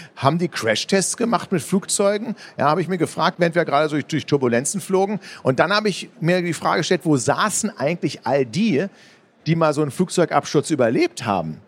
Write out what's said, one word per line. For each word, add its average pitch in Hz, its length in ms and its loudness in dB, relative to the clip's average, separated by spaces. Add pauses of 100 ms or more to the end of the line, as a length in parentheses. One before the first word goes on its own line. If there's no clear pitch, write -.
(160)
Haben 143 220 2
die 175 100 0
Crashtests 113 680 0
gemacht - 360 -2
mit 165 100 0
Flugzeugen? 202 720 -2 (240)
Ja, 135 100 2
habe 160 120 2
ich 151 80 -4
mir 185 100 -2
gefragt, 160 400 -2
während 170 160 2
wir 170 100 2
gerade 147 240 2
so 147 60 -6
durch, 139 120 -2
durch 143 200 -4
Turbulenzen 131 540 0
flogen. 196 400 -2 (240)
Und - 160 2
dann 165 120 2
habe 214 160 2
ich - 300 -4
mir 175 240 2
die 170 100 -2
Frage 170 260 0
gestellt, 170 260 0
wo 156 120 4
saßen 143 640 -2
eigentlich 170 460 -2
all 135 200 2
die, 170 420 0 (600)
die 160 80 4
mal 160 200 2
so 151 80 0
einen 143 100 -2
Flugzeugabsturz 156 800 0
überlebt 135 540 0
haben? 82 440 -2